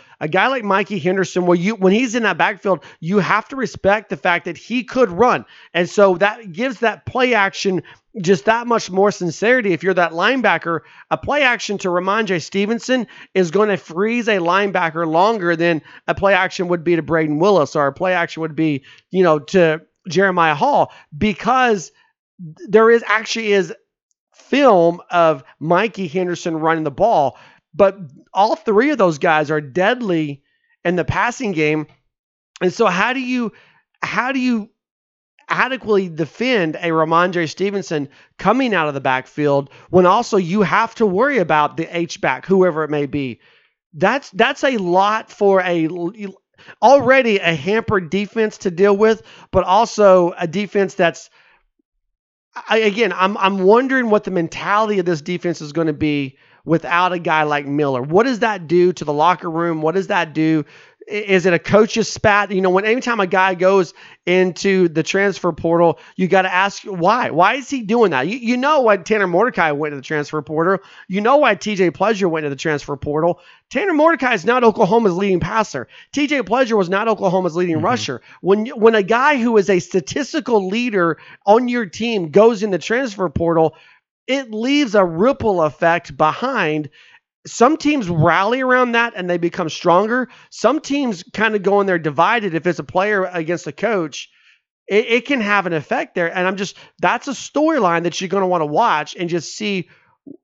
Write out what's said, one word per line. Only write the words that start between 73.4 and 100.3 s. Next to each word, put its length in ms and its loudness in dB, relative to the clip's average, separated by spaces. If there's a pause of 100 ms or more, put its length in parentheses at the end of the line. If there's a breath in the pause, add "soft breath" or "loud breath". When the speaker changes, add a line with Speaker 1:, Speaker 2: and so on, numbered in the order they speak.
Speaker 1:
Tanner 220 -2
Mordecai 400 2
is 120 -4
not 180 0
Oklahoma's 520 2
leading 240 0
passer. 480 -4 (240 loud breath)
T 160 -2
J 140 -2
Pledger 360 0
was 120 0
not 180 -2
Oklahoma's 480 0
leading 220 0
Speaker 2:
Mm-hmm. 80 -2
Speaker 1:
rusher. 360 -4 (200 loud breath)
When, 260 0
when 280 4
a 80 4
guy 340 2
who 200 2
is 120 4
a 100 4
statistical 880 -2
leader 500 -2 (280 loud breath)
on 240 4
your 160 -2
team 440 -4
goes 320 6
in 80 -2
the 80 0
transfer 520 -4
portal, 460 0 (540 soft breath)
it 220 -4
leaves 440 0
a 80 4
ripple 580 0
effect 540 -2
behind. 720 -2 (560 soft breath)
Some 300 2
teams 340 -2
rally 520 2
around 320 2
that 220 0
and 140 -6
they 80 0
become 320 -4
stronger. 600 0 (220 loud breath)
Some 280 0
teams 440 -4 (100)
kinda 260 0
go 220 2
in 60 -2
there 120 0
divided 540 0
if 120 -4
it's 140 -2
a 40 -8
player 420 -2
against 420 -6
a 60 -8
coach. 560 -4 (580 soft breath)
It, 200 2
it 180 0
can 160 -2
have 240 0
an 80 -4
effect 420 -4
there. 180 -2
And 140 -2
I'm 80 -2
just, 220 -8 (220 loud breath)
that's 280 -2
a 40 -6
storyline 720 0
that 180 -6
you're 80 -6
gonna 180 0
wanna 200 0
watch 480 -2
and 140 -6
just 280 -6
see 320 -4 (540 soft breath)